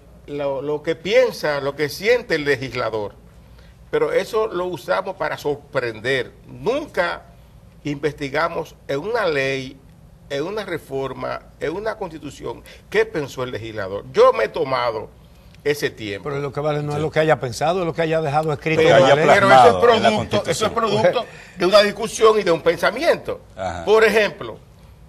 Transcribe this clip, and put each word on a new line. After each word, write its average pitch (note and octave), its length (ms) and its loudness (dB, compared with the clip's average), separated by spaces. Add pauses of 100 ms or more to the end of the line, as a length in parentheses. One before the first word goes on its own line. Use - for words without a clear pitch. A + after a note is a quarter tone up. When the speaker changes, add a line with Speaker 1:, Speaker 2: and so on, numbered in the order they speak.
(280)
Speaker 1:
lo, C#3 340 -6
lo D3 220 -4
que E3 100 -2
piensa, F3 640 0
lo C#3 140 -4
que D3 140 -2
siente G#3+ 480 -2
el D3+ 80 -2
legislador. A#2+ 680 -4 (760)
Pero D3+ 220 0
eso A3 340 0
lo F3+ 200 -4
usamos F#3 500 -4
para D3+ 200 -4
sorprender. B2+ 920 -4 (160)
Nunca F3 800 -4 (600)
investigamos D3 920 -4 (100)
en C#3 140 -4
una G#3+ 260 -4
ley, C3+ 500 -4 (540)
en C#3+ 140 -4
una G3+ 200 -8
reforma, C3+ 800 -8 (180)
en D3 140 -4
una G#3 220 -6
constitución, D3 680 -12 (260)
qué A3 160 2
pensó C#3+ 380 -6
el B2+ 80 -6
legislador. G#2+ 640 -8
Yo B3 200 6
me A3+ 120 0
he G3+ 40 -2
tomado B2 600 -4 (540)
ese C#3+ 260 -2
tiempo. G2+ 380 -10
Speaker 2:
Pero C#3+ 120 -6
lo C#3+ 120 -6
que C#3+ 80 -6
vale D3 220 -2
no D3 100 -6
es D3 40 -4
Speaker 3:
Sí. D3+ 60 -4
Speaker 2:
lo D#3 80 -4
que D#3 100 0
haya D#3 180 4
pensado, C#3+ 420 -2
es E3+ 60 -2
lo D#3+ 60 -4
que E3 100 -2
haya D#3+ 200 0
dejado D#3 300 0
escrito D#3 300 0
Speaker 1:
Pero, D#3+ 140 8
Speaker 2:
en - 120 8
la C#3+ 60 8
Speaker 1:
pero D#3 120 2
Speaker 2:
ley. - 0 -
Speaker 1:
eso - 80 8
es - 60 4
Speaker 3:
plasmado - 280 8 (280)
en A3 60 0
la A#3 60 6
Speaker 1:
producto, G#3+ 280 0 (140)
eso G#3+ 160 -2
es - 60 -2
Speaker 3:
Constitución. A3 300 0 (100)
Speaker 1:
producto A3+ 140 -2 (320)
de F3+ 80 0
una G3+ 160 6
discusión G#3+ 580 2
y - 40 -2
de F3+ 80 0
un D#3+ 100 -2
pensamiento. F3 800 0 (160)
Speaker 3:
Ajá. F2 280 -8
Speaker 1:
Por A3 200 6
ejemplo, G3 540 0 (500)